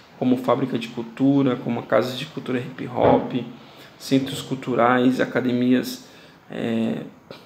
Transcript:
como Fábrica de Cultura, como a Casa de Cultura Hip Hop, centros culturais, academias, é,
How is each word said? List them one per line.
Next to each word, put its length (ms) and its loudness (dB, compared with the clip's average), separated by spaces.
como 160 4
Fábrica 420 0
de 120 -6
Cultura, 680 0
como 240 -4
a 40 -8
Casa 340 0
de 80 -8
Cultura 340 -8
Hip 280 -10
Hop, 460 2
centros 440 0
culturais, 800 2
academias, 880 0
é, 520 -2